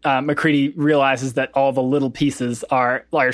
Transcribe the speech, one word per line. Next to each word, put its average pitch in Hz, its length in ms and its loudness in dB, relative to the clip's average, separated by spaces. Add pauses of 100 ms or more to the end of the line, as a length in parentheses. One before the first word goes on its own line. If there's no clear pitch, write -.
uh, 135 160 2
MacReady 143 560 0
realizes 135 600 2
that 131 180 -2
all 139 180 2
the 131 100 -2
little 135 300 0
pieces 123 540 -4
are, 127 480 0
are, 131 200 2